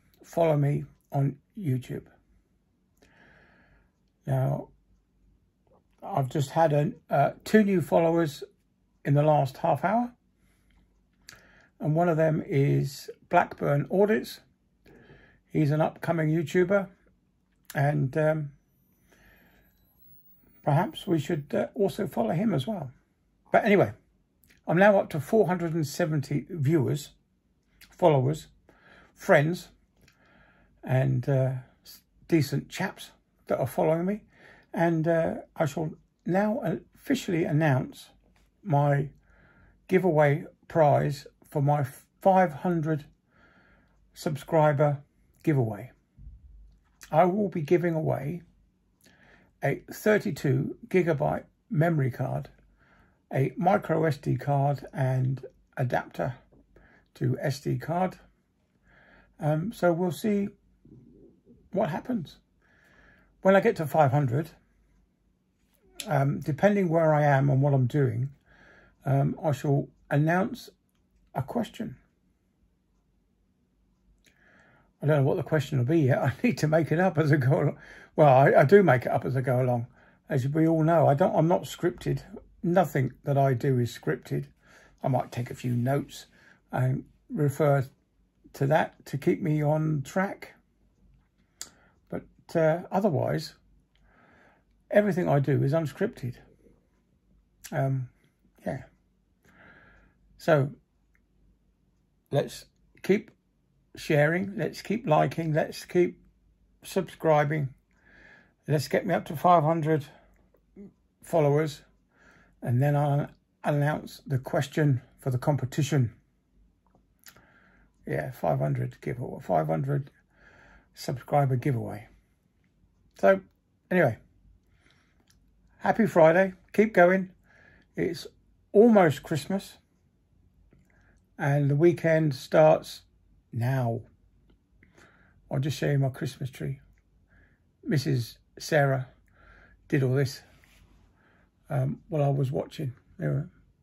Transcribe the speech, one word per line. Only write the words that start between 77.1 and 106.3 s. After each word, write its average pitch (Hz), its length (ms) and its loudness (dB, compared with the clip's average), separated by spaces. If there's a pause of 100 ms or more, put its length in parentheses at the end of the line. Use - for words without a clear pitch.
as 151 160 2
I 165 40 4
go 139 240 2
along. 143 180 -2 (380)
Well, 151 180 8
I, 135 260 6
I 156 40 8
do 202 180 8
make 127 240 2
it - 60 -4
up 127 120 -2
as 127 120 -4
I 135 40 0
go 127 220 -2
along. 123 240 -2 (420)
As 139 200 -2
we 160 180 2
all 160 160 2
know, 156 240 4
I 139 80 4
don't, 202 200 2
I'm 165 140 2
not 185 140 2
scripted. - 600 -6 (400)
Nothing 165 500 0 (120)
that 139 140 0
I 139 160 2
do 127 240 0
is 120 180 -4
scripted. 147 500 -6 (560)
I - 60 -2
might - 240 -2
take 120 180 -8
a - 40 -10
few 123 200 -6
notes 135 520 -4 (460)
and 131 320 -2 (260)
refer 143 560 0 (680)
to 139 120 -4
that - 400 -2
to 139 120 -8
keep - 220 0
me 151 220 -2
on 156 400 -2
track. - 520 -6 (1500)
But, - 160 -10 (320)
uh, 165 340 2
otherwise, 156 640 -2 (1400)
everything 180 380 2
I 143 100 4
do 131 240 2
is 135 100 0
unscripted. 156 640 -4 (1400)
Um, 135 380 -4 (580)
yeah. - 160 -8 (1500)
So, 147 360 0 (1600)
let's - 320 -4 (400)
keep - 260 0 (640)
sharing, 165 640 0
let's - 260 -6
keep - 240 -6
liking, 156 460 0
let's - 320 -4
keep 180 340 0 (640)